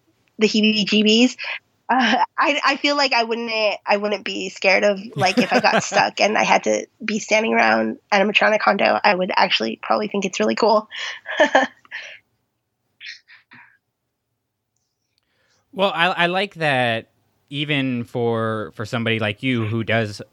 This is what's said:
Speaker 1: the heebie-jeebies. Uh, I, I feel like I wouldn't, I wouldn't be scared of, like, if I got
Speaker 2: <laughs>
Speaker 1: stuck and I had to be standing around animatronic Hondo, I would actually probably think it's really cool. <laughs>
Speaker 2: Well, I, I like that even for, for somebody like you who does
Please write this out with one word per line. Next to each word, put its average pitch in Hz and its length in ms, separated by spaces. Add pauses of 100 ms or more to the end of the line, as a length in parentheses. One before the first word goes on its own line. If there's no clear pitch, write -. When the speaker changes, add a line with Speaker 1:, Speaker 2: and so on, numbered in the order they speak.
(380)
Speaker 1:
the 220 80
heebie-jeebies. 214 920 (500)
Uh, 233 380 (140)
I, 294 260
I 269 120
feel 285 200
like 277 160
I 233 120
wouldn't, 233 260 (340)
I 202 140
wouldn't 202 260
be 190 240
scared 196 360
of, 202 140 (180)
like, 185 220
if 277 140
I 247 80
got - 220
Speaker 2:
<laughs> - 0
Speaker 1:
stuck 202 380
and 214 180
I - 60
had 190 200
to - 220 (180)
be 214 140
standing 220 340
around 226 460 (120)
animatronic 208 520
Hondo, 208 420
I 208 100
would 185 220
actually 202 460
probably 202 260
think 202 160
it's - 160
really 220 140
cool. 214 340 (500)
<laughs> 294 100 (4000)
Speaker 2:
Well, 190 220
I, 165 120
I 175 200
like 190 280
that 127 540 (420)
even 139 540
for, 113 720
for 113 120
somebody 113 320
like 107 240
you 120 240
who 113 180
does 110 380 (100)